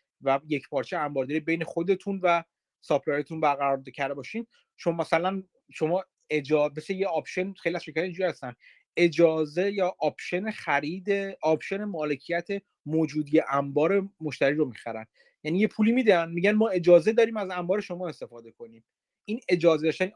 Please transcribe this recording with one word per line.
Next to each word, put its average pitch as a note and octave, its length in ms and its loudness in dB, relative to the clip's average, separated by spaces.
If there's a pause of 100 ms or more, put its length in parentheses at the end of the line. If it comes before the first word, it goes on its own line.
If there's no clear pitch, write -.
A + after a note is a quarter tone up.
(220)
و C3+ 260 2
یک D3 220 -6
پارچه C#3+ 280 -4
انبارداری C#3+ 420 -2
بین E3 240 -2
خودتون F#3+ 600 -2
و E3+ 200 2 (380)
ساپلایرتون D3 580 -2
برقرار C#3 440 0
کرده C3+ 300 -6
باشین، C#3+ 340 -10 (300)
شما E3+ 200 -2
مثلاً، F3+ 460 0 (300)
شما E3+ 320 -2 (240)
اجا-، D3+ 480 0
مثل F3 160 -8
یه F#3+ 140 -4
آپشن، F3+ 460 -4
خیلی F3 220 -4
از E3+ 80 -6
شرکت‌ها D#3+ 200 -6
اینجوری F3+ 260 -4
هستن، B2+ 240 -10 (440)
اجازه D#3+ 760 4
یا F#3+ 280 0
آپشن F3+ 520 -4
خرید، E3 580 -4 (320)
آپشن D#3+ 420 0
مالکیت E3+ 640 -4 (380)
موجودی D3+ 640 2
انبار D3 600 0 (120)
مشتری D3 340 0
رو D3+ 100 2
می‌خرن. A2+ 400 -10 (380)
یعنی D#3+ 160 -2
یه G#3+ 80 4
پولی A3 240 2
می‌دن، G3+ 380 4
می‌گن: F3 220 0
«ما G#3+ 180 2
اجازه F3 420 6
داریم A3+ 260 4
از G3 120 -4
انبار F3+ 320 -2
شما F3+ 280 -8
استفاده A#2 420 -14
کنیم.» A2+ 320 -20 (420)
این A3+ 140 -6 (100)
اجازه D#3+ 360 2
داشتن، F#3 300 -2